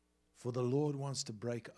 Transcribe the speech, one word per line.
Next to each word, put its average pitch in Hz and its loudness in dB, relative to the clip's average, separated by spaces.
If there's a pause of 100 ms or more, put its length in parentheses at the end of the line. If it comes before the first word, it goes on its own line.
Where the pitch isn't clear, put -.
(360)
For 123 -4
the 123 0
Lord 143 4
wants 139 -2
to - -8
break 117 -4